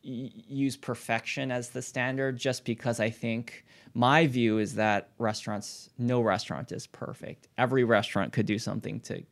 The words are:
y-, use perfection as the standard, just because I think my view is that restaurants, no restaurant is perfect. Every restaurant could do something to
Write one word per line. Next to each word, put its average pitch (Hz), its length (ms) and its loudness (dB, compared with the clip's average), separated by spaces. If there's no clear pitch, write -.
y-, 131 300 -10
use 135 440 -2
perfection 127 720 -4
as 123 180 -4
the 127 120 -8
standard, 131 560 -2
just 127 280 -2
because 117 340 -2
I 110 100 2
think 117 560 -6
my 139 340 6
view 117 320 4
is 101 160 -2
that 107 420 2
restaurants, 107 800 -4
no 120 240 2
restaurant 95 500 0
is - 160 -10
perfect. - 600 -14
Every 127 260 4
restaurant 104 500 2
could 113 120 2
do 104 120 0
something 104 440 -6
to 90 300 -10